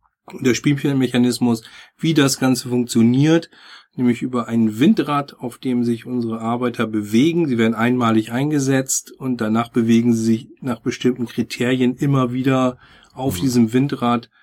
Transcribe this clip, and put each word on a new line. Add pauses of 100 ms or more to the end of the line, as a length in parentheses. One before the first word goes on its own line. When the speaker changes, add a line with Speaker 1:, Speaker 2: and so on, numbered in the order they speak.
(240)
Speaker 1:
Und
der
Spielmechanismus, (360)
wie
das
Ganze
funktioniert, (440)
nämlich
über
ein
Windrad,
auf
dem
sich
unsere
Arbeiter
bewegen.
Sie
werden
einmalig
eingesetzt
und
danach
bewegen
sie
sich (120)
nach
bestimmten
Kriterien
immer
wieder (340)
auf
Speaker 2:
Mhm.
Speaker 1:
diesem
Windrad, (140)